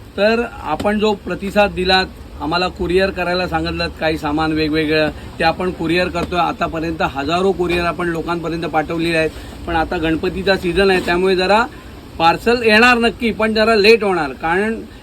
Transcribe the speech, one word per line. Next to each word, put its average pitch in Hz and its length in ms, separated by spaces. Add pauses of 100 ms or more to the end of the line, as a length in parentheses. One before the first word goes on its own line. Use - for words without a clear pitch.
(160)
तर 226 260 (200)
आपण 180 360
जो 208 160
प्रतिसाद 196 580
दिलात, 185 340 (340)
आम्हाला 170 280
कुरिअर 185 420
करायला 180 380
सांगितलं 170 400 (120)
काही 160 180
सामान 156 340
वेगवेगळं, 156 580 (280)
ते 170 60
आपण 175 260
कुरिअर 175 380
करतोय. 165 300
आतापर्यंत 160 640
हजारो 170 500
कुरिअर 175 320
आपण 170 240
लोकांपर्यंत 165 540
पाठवलेले 165 560
आहेत, 160 120 (360)
पण 170 100
आता 160 200
गणपतीचा 175 600
सीझन 185 340
आहे 180 100
त्यामुळे 185 360
जरा 202 300 (520)
पार्सल 175 440
येणार 226 360
नक्की, 233 320
पण 220 240
जरा 220 200
लेट 214 300
होणार, 170 260
कारण 196 500 (220)